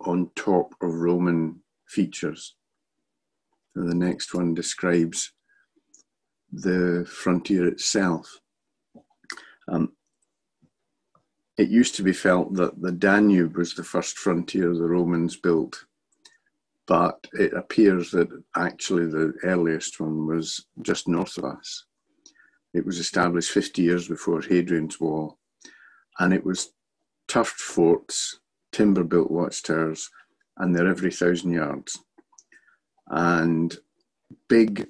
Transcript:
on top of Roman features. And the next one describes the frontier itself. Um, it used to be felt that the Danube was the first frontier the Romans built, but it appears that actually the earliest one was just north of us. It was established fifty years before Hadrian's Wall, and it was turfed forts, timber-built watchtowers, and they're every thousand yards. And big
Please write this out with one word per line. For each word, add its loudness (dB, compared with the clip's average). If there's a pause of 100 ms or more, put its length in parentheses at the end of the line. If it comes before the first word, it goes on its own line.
on -2
top 0
of -4
Roman 0 (260)
features. -6 (1200)
And -4
the -2
next -2
one 0
describes -2 (1200)
the 0
frontier 0
itself. -2 (1300)
Um, 0 (1700)
it 4
used 4
to -6
be 2
felt 2
that -2
the -4
Danube 4
was -2
the -10
first -6
frontier 0
the 0
Romans 0
built, -2 (1040)
but 2 (100)
it 2
appears 2
that 2 (260)
actually -2
the -2 (100)
earliest -2
one -4
was -6 (160)
just -4
north -2
of -8
us. -12 (920)
It -2
was -6
established -2
fifty 0
years 2
before -4
Hadrian's 0
Wall, -4 (800)
and 4
it 0
was -4 (560)
turfed -2
forts, 0 (320)
timber-built 2
watchtowers, -2 (460)
and 0
they're 2
every 0
thousand 0
yards. -4 (1080)
And 0 (720)
big 4